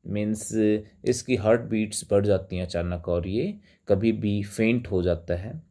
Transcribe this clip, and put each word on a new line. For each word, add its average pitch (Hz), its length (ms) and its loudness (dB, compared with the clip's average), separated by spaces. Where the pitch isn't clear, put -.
means 107 440 -4
इसकी 123 300 0
हार्ट 110 260 4
बीट्स 107 500 -4
बढ़ 101 140 4
जाती 95 300 0
हैं 90 100 -2
अचानक 87 420 -4
और 87 200 0
ये 151 300 -2
कभी 104 240 4
भी 104 320 0
फेंट 113 440 0
हो 92 140 0
जाता 87 340 0
है 107 360 -8